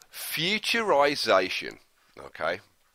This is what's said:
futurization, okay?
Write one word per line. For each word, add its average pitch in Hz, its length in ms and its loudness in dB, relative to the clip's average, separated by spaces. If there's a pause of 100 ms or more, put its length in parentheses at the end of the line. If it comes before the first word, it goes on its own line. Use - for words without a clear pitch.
(140)
futurization, 147 1700 0 (380)
okay? 78 440 -6 (340)